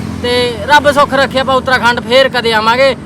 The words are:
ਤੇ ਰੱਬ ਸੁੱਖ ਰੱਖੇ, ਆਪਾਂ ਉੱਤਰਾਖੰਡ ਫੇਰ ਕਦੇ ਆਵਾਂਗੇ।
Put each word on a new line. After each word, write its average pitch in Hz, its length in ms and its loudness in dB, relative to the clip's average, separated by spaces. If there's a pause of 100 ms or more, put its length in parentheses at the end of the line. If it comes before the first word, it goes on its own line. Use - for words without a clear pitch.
(220)
ਤੇ 247 440 -2
ਰੱਬ 294 240 4
ਸੁੱਖ 269 240 0
ਰੱਖੇ, 262 240 0
ਆਪਾਂ 269 160 0
ਉੱਤਰਾਖੰਡ 240 460 0
ਫੇਰ 247 280 2
ਕਦੇ 233 240 -2
ਆਵਾਂਗੇ। 233 540 2